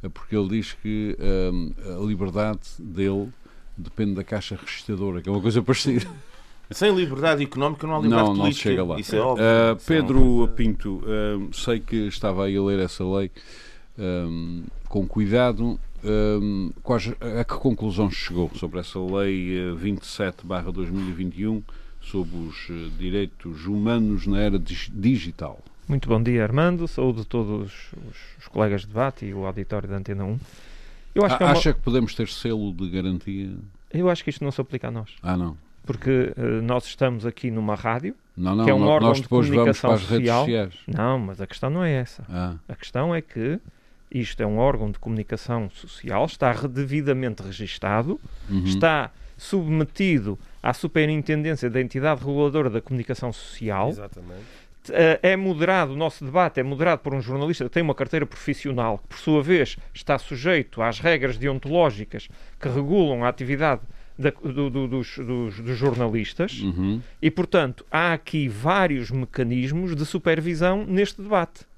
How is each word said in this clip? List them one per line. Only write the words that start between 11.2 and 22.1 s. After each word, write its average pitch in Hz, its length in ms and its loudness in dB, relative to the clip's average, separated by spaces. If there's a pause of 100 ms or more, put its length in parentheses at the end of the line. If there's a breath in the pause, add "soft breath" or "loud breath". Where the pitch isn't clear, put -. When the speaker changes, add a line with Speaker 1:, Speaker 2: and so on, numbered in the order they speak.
Speaker 1:
sei 113 280 0
que - 160 -4 (100)
estava 98 400 0
aí 98 100 2
a 98 60 4
ler 98 160 2
essa 92 260 -2
lei, 95 260 0 (680 loud breath)
ehm, 85 640 -4 (260)
com 98 180 0
cuidado. 113 720 2 (240)
Ehm, 104 680 0 (120)
quais, 117 300 -2 (260)
a 120 60 0
que - 140 -6
conclusão 104 520 0
chegou 85 440 -2
sobre 80 260 -6
essa - 180 -10
lei, 92 600 -2
eh, 90 160 -4
vinte 92 280 -4
e - 40 -18
sete - 400 -6
barra 90 260 -4
dois 90 160 -4
mil 95 200 -2
e 90 40 -4
vinte 87 260 -4
e 101 80 -2
um, 110 160 -2 (380 soft breath)
sobre 87 360 -4